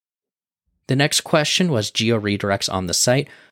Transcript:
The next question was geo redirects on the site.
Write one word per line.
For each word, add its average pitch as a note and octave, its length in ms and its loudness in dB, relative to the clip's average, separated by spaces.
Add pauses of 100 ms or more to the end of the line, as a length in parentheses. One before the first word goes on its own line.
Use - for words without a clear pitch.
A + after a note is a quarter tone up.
(880)
The C3+ 100 0
next C#3+ 240 0
question E3 500 0
was G#2+ 200 0
geo A2+ 280 0
redirects G2+ 520 -2
on F#2 160 -2
the F2 60 -2
site. C3 360 0 (220)